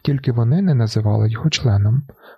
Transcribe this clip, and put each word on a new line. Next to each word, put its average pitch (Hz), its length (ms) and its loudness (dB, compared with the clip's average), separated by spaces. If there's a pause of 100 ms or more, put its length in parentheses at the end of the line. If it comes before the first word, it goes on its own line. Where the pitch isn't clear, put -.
Тільки 139 300 -2
вони 120 300 0
не 180 120 0
називали 107 560 0
його 113 200 -2
членом. 107 520 0 (360)